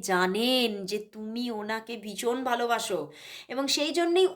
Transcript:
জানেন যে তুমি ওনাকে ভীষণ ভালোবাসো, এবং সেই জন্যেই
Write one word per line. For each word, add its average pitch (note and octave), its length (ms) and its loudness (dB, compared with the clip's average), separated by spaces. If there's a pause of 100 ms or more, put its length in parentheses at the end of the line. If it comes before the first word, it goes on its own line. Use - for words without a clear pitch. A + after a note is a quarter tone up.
জানেন G#3+ 680 4 (160)
যে G3+ 120 -2 (120)
তুমি A3 400 -8
ওনাকে A3 460 -6
ভীষণ A3+ 480 -2
ভালোবাসো, A#3 560 0 (480)
এবং C4+ 200 -2
সেই D4+ 240 2
জন্যেই E4+ 440 4